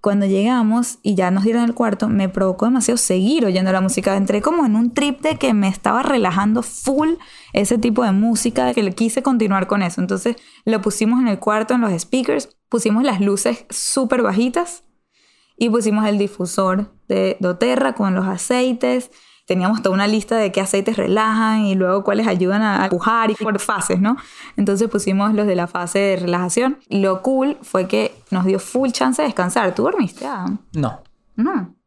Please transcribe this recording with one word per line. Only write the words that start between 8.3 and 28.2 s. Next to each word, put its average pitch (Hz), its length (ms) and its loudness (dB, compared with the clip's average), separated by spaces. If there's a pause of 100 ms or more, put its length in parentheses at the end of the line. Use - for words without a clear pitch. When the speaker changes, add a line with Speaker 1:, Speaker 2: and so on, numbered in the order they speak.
Speaker 1:
que 233 100 0
le 190 120 -2
quise 226 280 -2
continuar 208 440 0
con 202 160 0
eso. 175 180 -4
Entonces 196 360 -2 (280)
lo 220 160 0
pusimos 220 400 0
en 247 80 2
el 196 100 0
cuarto, 220 360 0
en 240 80 2
los 208 180 0
speakers, 262 480 -2 (220)
pusimos 226 340 2
las 208 160 0
luces 202 480 0
súper 254 540 0
bajitas 240 640 -2 (760)
y 233 100 0
pusimos 214 380 2
el 208 100 2
difusor 196 760 -2 (180)
de 190 320 0
doTERRA 233 540 0
con 196 200 0
los 190 120 0
aceites. 247 840 -2 (360)
Teníamos 185 340 0
toda 190 140 0
una 202 120 2
lista 214 300 0
de 208 160 0
qué 190 80 0
aceites 196 380 0
relajan 220 680 2
y 196 100 2
luego 190 300 2
cuáles 208 240 0
ayudan 185 320 2
a, 196 240 0
a 196 60 -2
pujar 220 400 0
y 214 40 0
por 208 240 -2
fases, 185 400 -2
¿no? 220 200 2 (400)
Entonces 202 320 2
pusimos 202 420 0
los 208 140 2
de 190 100 2
la 175 100 -2
fase 175 320 -4
de 196 180 2
relajación. 180 600 0 (140)
Lo 190 320 0
cool 269 400 0
fue 185 260 -2
que 214 260 -2 (160)